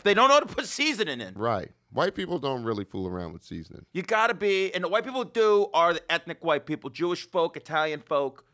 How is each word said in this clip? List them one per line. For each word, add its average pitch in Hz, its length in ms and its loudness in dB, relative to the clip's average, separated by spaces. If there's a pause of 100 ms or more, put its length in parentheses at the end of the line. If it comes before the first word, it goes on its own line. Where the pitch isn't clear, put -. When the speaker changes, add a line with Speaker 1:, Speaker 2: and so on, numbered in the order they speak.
Speaker 1:
they 202 140 4
don't 247 140 6
know 277 40 8
how 294 60 8
to 294 80 -2
put - 180 -6
seasoning 196 560 -2
in. 92 140 -12
Speaker 2:
Right. 104 340 -2 (220)
White 151 240 0
people 175 220 -4
don't 131 260 -4
really 110 220 -2
fool 95 220 -6
around 87 260 -8
with 85 100 -16
seasoning. - 500 -14
Speaker 1:
You 185 80 -6
gotta 220 340 2
be, 190 380 0
and 180 100 -4
the 175 40 -2
white 214 160 0
people 254 200 -6
do 208 520 2
are 170 180 4
the - 180 -6
ethnic 165 320 -4
white 151 240 2
people, 147 220 -6
Jewish 170 400 -4
folk, 165 280 -2
Italian 156 420 -4
folk, 139 540 -2